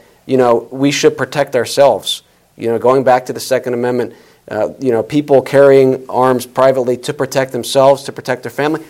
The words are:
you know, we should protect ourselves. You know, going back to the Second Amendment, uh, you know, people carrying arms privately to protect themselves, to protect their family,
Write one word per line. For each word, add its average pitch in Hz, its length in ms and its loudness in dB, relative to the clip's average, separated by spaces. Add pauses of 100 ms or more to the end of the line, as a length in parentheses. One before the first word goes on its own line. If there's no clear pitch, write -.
(260)
you 131 120 -2
know, 120 340 2
we 139 200 -2
should 151 260 0
protect - 380 -4
ourselves. 123 680 0 (360)
You 110 120 -6
know, 117 100 -2
going 127 240 2
back 143 240 0
to 135 60 -8
the 113 60 -14
Second 127 340 -4
Amendment, 123 400 -4 (360)
uh, 107 200 -2 (100)
you 131 120 -2
know, 113 120 0
people 147 380 2
carrying 135 680 4
arms 123 360 0
privately 131 520 0
to - 160 -10
protect 135 380 -4
themselves, 131 520 0
to - 80 -12
protect 123 320 -8
their 120 80 -10
family, 151 380 -4